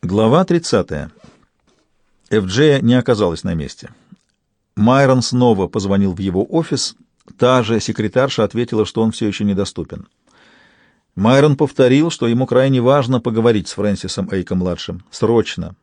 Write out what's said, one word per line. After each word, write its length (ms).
Глава 420
тридцатая. 640
Ф 140
Дж 380
не 120
оказалось 480
на 120
месте. 360
Майрон 460
снова 440
позвонил 460
в 60
его 260
офис. 500
Та 240
же 180
секретарша 640
ответила, 400
что 180
он 80
все 160
еще 180
недоступен. 640
Майрон 400
повторил, 540
что 180
ему 180
крайне 340
важно 400
поговорить 480
с 40
Фрэнсисом 580
Эйком-младшим. 800
Срочно. 720